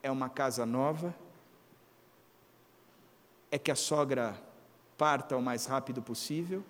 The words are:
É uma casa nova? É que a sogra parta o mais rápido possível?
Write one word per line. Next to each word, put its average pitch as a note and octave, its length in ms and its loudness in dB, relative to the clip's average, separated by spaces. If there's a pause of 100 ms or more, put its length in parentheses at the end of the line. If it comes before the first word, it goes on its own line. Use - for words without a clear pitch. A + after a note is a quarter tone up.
É C3+ 80 0
uma C3 180 0
casa B2 360 0
nova? D#3 500 0 (2250)
É D3 80 0
que D3 140 0
a C3 40 2
sogra C3 640 2 (600)
parta C#3 400 4
o B2 40 2
mais B2 240 -2
rápido C3 360 -2
possível? E3+ 680 -4